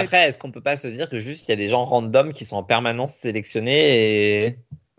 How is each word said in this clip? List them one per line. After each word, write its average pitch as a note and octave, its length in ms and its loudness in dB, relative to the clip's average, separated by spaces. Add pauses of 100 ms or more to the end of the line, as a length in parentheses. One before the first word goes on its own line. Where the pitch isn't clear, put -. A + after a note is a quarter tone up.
Après, E3+ 240 4
est-ce C3 100 -4
qu'on C3+ 120 -14
peut B2 120 -16
pas C#3+ 140 -2
se C3+ 120 -8
dire C3 200 -8
que G2+ 120 -6
juste, C#3 260 -10
il A2+ 60 0
y - 20 2
a - 20 2
des G#2 120 -2
gens B2 160 2
random B2+ 480 2
qui C3 120 -14
sont G#2 120 -8
en G2 80 -4
permanence A#2+ 480 -2
sélectionnés A2 1300 2
et B2 120 -6 (400)